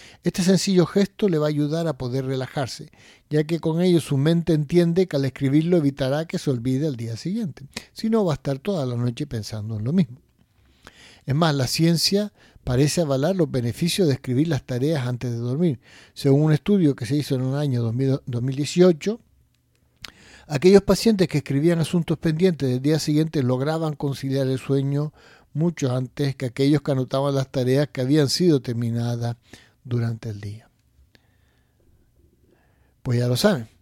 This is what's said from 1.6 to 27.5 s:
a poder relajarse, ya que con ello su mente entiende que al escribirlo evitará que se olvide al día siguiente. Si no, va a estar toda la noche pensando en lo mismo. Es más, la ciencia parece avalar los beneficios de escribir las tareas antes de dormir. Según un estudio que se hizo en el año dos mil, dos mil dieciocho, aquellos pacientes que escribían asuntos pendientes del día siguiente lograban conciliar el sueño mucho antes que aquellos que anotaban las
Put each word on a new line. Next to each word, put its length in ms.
a 120
poder 260
relajarse, 640
ya 140
que 160
con 220
ello 180
su 180
mente 360
entiende 540
que 100
al 80
escribirlo 520
evitará 480
que 140
se 100
olvide 380
al 80
día 220
siguiente. 500
Si 160
no, 160
va 80
a 40
estar 220
toda 260
la 100
noche 320
pensando 500
en 60
lo 100
mismo. 260
Es 100
más, 180
la 140
ciencia 680
parece 380
avalar 340
los 160
beneficios 560
de 80
escribir 320
las 160
tareas 420
antes 260
de 60
dormir. 420
Según 300
un 100
estudio 420
que 100
se 120
hizo 180
en 60
el 140
año 280
dos 100
mil, 320
dos 160
mil 140
dieciocho, 640
aquellos 360
pacientes 440
que 120
escribían 400
asuntos 380
pendientes 520
del 120
día 180
siguiente 420
lograban 540
conciliar 520
el 120
sueño 520
mucho 420
antes 400
que 100
aquellos 360
que 100
anotaban 420
las 180